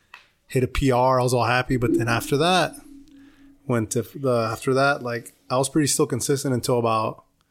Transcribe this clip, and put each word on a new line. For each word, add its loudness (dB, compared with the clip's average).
hit -2
a 0
P 0
R. 2
I 2
was -2
all 0
happy. 0
But 0
then -2
after 2
that, 4
went -2
to -2
the, -2
after -2
that, 2
like, -8
I -2
was 0
pretty 2
still 0
consistent -2
until 0
about -2